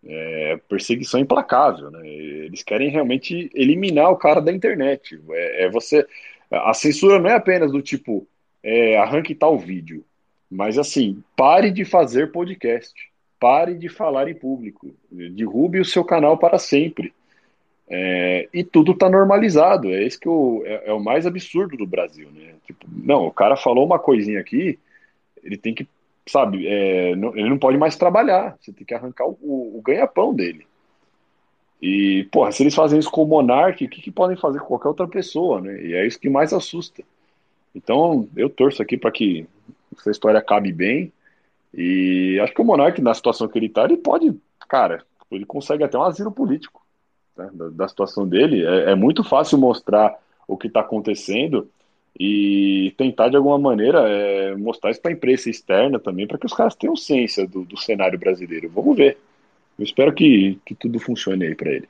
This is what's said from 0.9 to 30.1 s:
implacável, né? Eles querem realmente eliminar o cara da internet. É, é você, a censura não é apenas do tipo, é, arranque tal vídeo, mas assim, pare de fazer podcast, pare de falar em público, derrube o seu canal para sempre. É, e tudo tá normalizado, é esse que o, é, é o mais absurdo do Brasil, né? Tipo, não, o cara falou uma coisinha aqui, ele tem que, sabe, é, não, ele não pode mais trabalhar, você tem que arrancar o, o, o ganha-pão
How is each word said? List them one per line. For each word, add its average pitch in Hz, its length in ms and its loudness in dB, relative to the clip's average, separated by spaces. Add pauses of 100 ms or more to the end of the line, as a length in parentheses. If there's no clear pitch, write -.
implacável, 123 680 0
né? 80 180 -20
Eles 78 540 -14
querem 123 260 -4
realmente 143 680 -4
eliminar 156 560 2
o 185 60 4
cara 151 240 2
da 160 120 0
internet. 139 680 -4 (100)
É, 85 340 -4
é 92 60 0
você, 117 360 0 (440)
a - 220 0
censura 185 460 4
não 175 100 2
é 226 60 4
apenas 180 380 2
do 139 100 -2
tipo, 117 440 -8 (360)
é, 113 340 2
arranque 147 380 0
tal 151 240 2
vídeo, 85 460 -12 (460)
mas 104 280 -2
assim, 113 440 -2 (140)
pare 175 340 6
de 190 140 -4
fazer 151 480 2
podcast, 170 640 -6 (440)
pare 156 360 2
de 170 140 -12
falar 135 400 -4
em 165 60 -10
público, 120 600 -12 (160)
derrube 104 680 -4
o 180 60 2
seu 175 200 -2
canal 156 340 4
para 170 200 4
sempre. 156 540 -2 (800)
É, 90 600 -2
e 170 120 -4
tudo 170 300 4
tá 185 140 4
normalizado, 190 800 4
é 92 160 -2
esse 123 140 -8
que - 100 -8
o, 135 360 0
é, 104 260 -10
é - 20 0
o 107 80 -2
mais 131 260 -2
absurdo 180 500 -6
do 107 100 -8
Brasil, 82 440 -6
né? 78 240 -20 (120)
Tipo, - 240 -20
não, 135 360 0
o - 60 -4
cara 110 240 2
falou 127 280 2
uma 151 140 2
coisinha 107 420 0
aqui, 151 380 -4 (640)
ele 101 140 -12
tem 113 180 -8
que, 135 140 -12 (380)
sabe, 98 400 0
é, 92 500 0
não, 107 180 -6
ele 107 140 -2
não 139 100 0
pode 135 200 2
mais 156 180 0
trabalhar, 190 640 0
você - 120 -20
tem - 140 -20
que - 60 -10
arrancar 123 340 -8
o, 190 140 -8
o, 127 380 -8
o 107 40 -16
ganha-pão 202 520 0